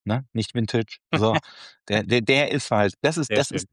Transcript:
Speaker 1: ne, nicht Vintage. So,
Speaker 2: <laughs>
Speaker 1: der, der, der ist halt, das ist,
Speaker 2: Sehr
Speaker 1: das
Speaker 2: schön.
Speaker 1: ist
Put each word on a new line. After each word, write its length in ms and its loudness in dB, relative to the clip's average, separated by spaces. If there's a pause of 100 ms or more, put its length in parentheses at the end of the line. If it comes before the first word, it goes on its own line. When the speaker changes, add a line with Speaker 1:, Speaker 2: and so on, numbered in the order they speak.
Speaker 1:
ne, 280 -4
nicht 220 -4
Vintage. 440 -2 (140)
So, 280 2
Speaker 2:
<laughs> 480 -18
Speaker 1:
der, 140 0
der, 180 0
der 300 2
ist 220 -2
halt, 280 2
das 160 0
ist, 120 -2
Speaker 2:
Sehr 100 -2
Speaker 1:
das 100 0
Speaker 2:
schön. 100 -4
Speaker 1:
ist 140 -8